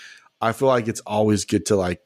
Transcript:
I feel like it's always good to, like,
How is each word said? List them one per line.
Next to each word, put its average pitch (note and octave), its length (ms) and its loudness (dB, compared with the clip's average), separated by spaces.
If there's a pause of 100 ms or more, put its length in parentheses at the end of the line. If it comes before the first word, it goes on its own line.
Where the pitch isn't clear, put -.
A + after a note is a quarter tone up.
(400)
I A2+ 120 0
feel C3+ 160 0
like A#2+ 200 2
it's A2 120 -6
always G#2+ 440 0
good - 220 -2
to, G#2 100 2
like, F2+ 300 -2